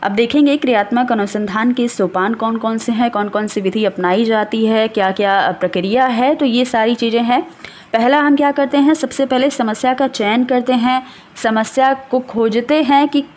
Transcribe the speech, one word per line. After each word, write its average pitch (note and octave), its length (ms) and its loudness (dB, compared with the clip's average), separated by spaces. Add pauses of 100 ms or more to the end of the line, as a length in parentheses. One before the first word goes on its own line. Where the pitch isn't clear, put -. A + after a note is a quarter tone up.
अब G3+ 100 -2
देखेंगे C#4 440 2
क्रियात्मक B3 560 0
अनुसंधान G#3 600 -2
के A#3+ 160 0
सोपान F#3+ 460 -2
कौन A3+ 220 -4
कौन A3+ 220 -4
से A3+ 140 -4
हैं, A#3 180 0
कौन G#3 180 -4
कौन G#3 180 -2
सी G#3 140 -4
विधि G3 240 -2
अपनाई F#3 400 0
जाती A3 420 0
है, A3 220 2
क्या G3+ 220 0
क्या F#3+ 500 0
प्रक्रिया F#3+ 460 0
है। B3+ 280 0
तो D4+ 100 -4
ये B3 200 2
सारी A#3+ 300 0
चीज़ें A#3 280 -2
हैं। B3 200 0 (500)
पहला B3 280 2
हम C#4+ 160 4
क्या C#4+ 140 2
करते C#4 280 0
हैं, C#4+ 160 4
सबसे C4+ 320 -4
पहले C4 240 0
समस्या B3 440 -2
का C4 140 0
चयन A#3 360 0
करते B3 280 0
हैं, B3+ 300 0 (340)
समस्या A3+ 580 0
को C4 260 -4
खोजते A#3 600 0
हैं C#4+ 260 4
कि C#4+ 160 0 (120)